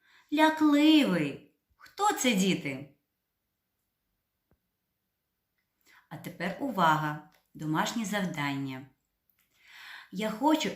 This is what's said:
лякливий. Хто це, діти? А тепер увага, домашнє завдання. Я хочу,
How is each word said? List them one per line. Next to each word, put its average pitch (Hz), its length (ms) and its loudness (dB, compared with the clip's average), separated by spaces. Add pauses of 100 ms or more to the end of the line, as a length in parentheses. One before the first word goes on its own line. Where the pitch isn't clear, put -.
(320)
лякливий. 294 1200 4 (220)
Хто - 360 -2
це, 254 220 0
діти? 151 600 -2 (3250)
А - 80 -16
тепер - 440 -8
увага, 156 720 0 (240)
домашнє 160 500 -4
завдання. 143 800 -4 (1300)
Я 208 160 -4
хочу, 294 460 2